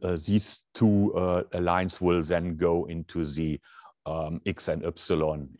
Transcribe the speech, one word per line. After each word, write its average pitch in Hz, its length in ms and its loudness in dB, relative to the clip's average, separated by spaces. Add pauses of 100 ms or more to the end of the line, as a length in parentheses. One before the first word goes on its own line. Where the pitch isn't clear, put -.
uh, 90 140 -2 (100)
these 104 340 0 (140)
two, 104 400 4
uh, 90 300 2 (100)
lines 90 460 0
will 87 220 4
then 85 340 -2
go 85 300 2
into 85 380 -6
the, 76 360 -4 (440)
um, 80 400 -6
X - 240 -6
and 80 160 -2
epsilon 78 640 -2 (120)